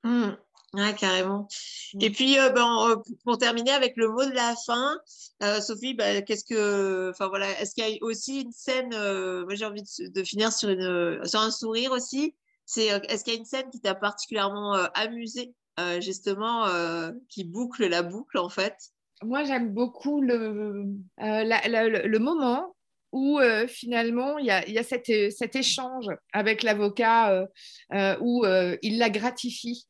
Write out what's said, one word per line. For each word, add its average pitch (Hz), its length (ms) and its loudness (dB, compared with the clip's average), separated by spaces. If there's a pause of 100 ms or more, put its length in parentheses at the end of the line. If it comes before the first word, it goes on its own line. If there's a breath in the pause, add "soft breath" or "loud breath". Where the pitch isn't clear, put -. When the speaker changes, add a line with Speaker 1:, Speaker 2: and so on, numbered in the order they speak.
Speaker 1:
Mm. 233 280 2 (420)
Ouais, 202 200 2
carrément. 196 540 0 (460 loud breath)
Speaker 2:
Mm. 196 60 -10
Speaker 1:
Et 214 100 4
puis, 262 280 4
euh, 262 120 8
ben, 233 400 4
euh, 226 40 6
pour, 220 300 -8
pour 233 140 2
terminer 233 340 2
avec 254 240 2
le 226 120 2
mot 240 160 2
de 269 80 -2
la 240 220 2 (100)
fin, 254 320 0 (460 loud breath)
euh, 208 180 0
Sophie, 233 340 -6
ben, 202 300 0
qu'est-ce 208 200 -4
que, 196 680 0
enfin, 190 160 -4
voilà, 196 340 -2
est-ce 202 140 -6
qu'il 233 80 -4
y 220 100 -2
a 214 100 -8
aussi 247 400 -4
une 240 100 -10
scène, 254 420 -4
euh, 190 520 -2
moi 202 100 -6
j'ai 214 80 -6
envie 208 180 -8
de, 185 300 -12
de 190 100 -4
finir 208 300 0
sur 220 160 -2
une, 180 560 0
sur 214 160 0
un 220 100 2
sourire 233 400 -2
aussi. 262 460 -2 (300)
C'est, 220 260 0
euh, 202 160 0
est-ce 208 160 -2
qu'il 233 100 -2
y - 20 -4
a 233 40 -8
une 226 60 -16
scène 262 260 -6
qui 247 80 -14
t'a 190 160 0
particulièrement, 202 800 -2
euh, 185 180 2
amusée, 233 600 -6 (260)
euh, 175 200 -2
justement, 202 680 -2
euh, 170 440 -2 (180)
qui 196 140 -10
boucle 214 460 -2
la 175 160 2
boucle 196 340 -6
en 180 100 -2
fait ? 202 280 -4 (480)
Speaker 2:
Moi, 254 180 -2
j'aime 240 320 -2
beaucoup 254 460 -2
le, 214 640 0 (360)
euh, 214 240 0
la, 226 220 2
la, 226 220 2
le, 220 180 2
le 220 140 2
moment 294 560 0 (340)
où, 277 300 2
euh, 226 260 4
finalement, 240 720 -2
il 277 80 -2
y 208 60 4
a, 185 160 2
il 208 60 -8
y 226 40 2
a 233 60 0
cet, 247 260 -4 (220)
cet - 240 -6
échange 254 500 -2 (260)
avec 214 300 2
l'avocat, 214 680 4
euh, 185 140 2 (460 loud breath)
euh, 196 280 2
où, 240 240 2
euh, 185 380 4
il 214 160 0
la 233 120 4
gratifie. 240 800 -4